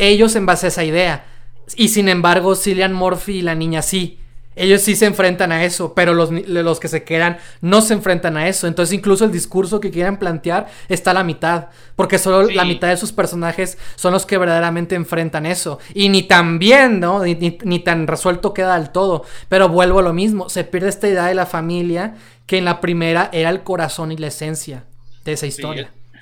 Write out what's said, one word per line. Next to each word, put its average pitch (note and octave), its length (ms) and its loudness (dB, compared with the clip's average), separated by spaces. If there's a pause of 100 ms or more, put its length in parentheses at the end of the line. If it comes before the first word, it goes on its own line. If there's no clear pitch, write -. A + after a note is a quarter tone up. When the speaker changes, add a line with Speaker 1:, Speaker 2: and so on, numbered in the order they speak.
Speaker 1:
ellos G#3 340 6
en G3 120 0
base F3+ 200 2
a - 40 2
esa E3+ 140 -2
idea. D#3+ 400 0 (520)
Y G#3+ 120 4
sin G#3 200 2
embargo, F3+ 480 4
Cillian F#3+ 360 0
Murphy F#3 460 -2
y F3+ 40 -4
la E3 120 -2
niña D#3+ 280 -2
sí. F3+ 380 -4 (360)
Ellos G3 260 4
sí G#3 120 2
se G#3+ 120 4
enfrentan F#3 440 2
a E3 140 0
eso, F3 300 -4
pero F3 200 4
los E3 160 2
ni-, E3 140 -4
los E3+ 340 -2
que - 80 -10
se D#3 160 -4
quedan E3+ 360 -2 (220)
no F#3+ 200 4
se A3 120 2
enfrentan F3+ 440 0
a D#3 100 -2
eso. F3+ 220 -2
Entonces, E3+ 240 0
incluso G3+ 320 2
el G#3 80 2
discurso F3+ 480 -2
que F#3+ 100 -4
quieren F3 260 -2
plantear F3 520 -4 (200)
está F#3 220 0
a F3+ 40 4
la F#3 100 0
mitad, D#3+ 460 -4 (260)
porque F#3+ 220 2
solo F#3+ 280 4
Speaker 2:
Sí. G3 80 0
Speaker 1:
la F3+ 100 2
mitad F3 220 -2
de F3+ 100 2
sus G#3+ 140 -6
personajes E3+ 680 -4 (180)
son F3+ 160 0
los F#3+ 140 0
que G3 120 0
verdaderamente E3+ 560 0
enfrentan E3 500 -4
eso. E3+ 360 -6 (120)
Y G3 160 4
ni F#3+ 140 4
tan E3+ 380 4
bien, A#3 400 6
¿no? F#3 240 0
Ni, F3 100 0
ni, E3+ 300 -4
ni F3 160 0
tan E3 260 0
resuelto F3 480 -2
queda F#3 240 0
del D3+ 120 -6
todo. F3+ 340 0 (240)
Pero F#3+ 200 4
vuelvo F3+ 300 4
a F#3 40 4
lo E3+ 100 2
mismo, G3 360 0
se F3+ 140 -4
pierde F#3 280 -2
esta G3 180 -2
idea F3+ 180 2
de F#3 80 0
la F3+ 120 0
familia F3 680 -4 (320)
que F#3 120 0
en F3+ 60 0
la F3 160 0
primera E3+ 520 0
era E3 180 0
el F#3 140 -4
corazón E3 480 -4
y D#3+ 40 -10
la D#3 120 -8
esencia D#3 560 -10 (400)
de D3+ 80 -6
esa D3 140 -6
Speaker 2:
Sí, - 20 -4
Speaker 1:
historia. D3 420 -10 (320)